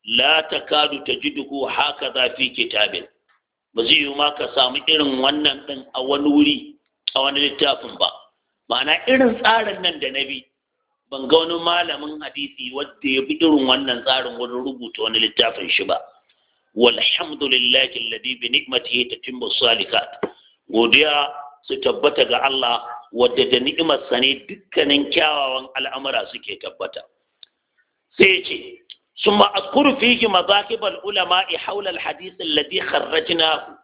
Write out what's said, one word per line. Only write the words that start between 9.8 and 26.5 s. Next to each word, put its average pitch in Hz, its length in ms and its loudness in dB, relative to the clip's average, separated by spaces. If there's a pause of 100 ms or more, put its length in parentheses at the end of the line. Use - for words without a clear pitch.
nan 170 200 -4
da 135 100 -6
na 135 160 -4
bi, 139 160 -10 (680)
ban 135 160 -8
ga 156 100 6
wani 165 160 2
malamin 165 680 -2
hadisi 139 540 -12
wadda 143 240 -10 (100)
ya 131 140 2
bi 151 160 -4
irin 156 280 6
wannan 131 380 0
tsarin 127 320 0
wurin 123 280 -6
rubuta 123 380 -8
wani 110 180 -2
littafin 110 500 0
shi 95 160 0
ba. 82 100 0 (800)
Walhamdulillahi 131 1160 2
alladhi 113 480 -8
bi 123 80 -8
ni'matihi 123 640 -2
tatimmu 123 480 -8
salihat. 110 480 0 (640)
Godiya 143 580 4 (400)
su 135 100 -2
tabbata 143 460 2
ga 117 160 0
Allah 127 400 0 (300)
wadda 123 360 2
da 123 140 2
ni'imarsa 143 560 0
ne 131 140 2 (180)
dukkanin 143 640 0
kyawawan 139 640 0
al'amura 131 560 -4
suke 98 240 -12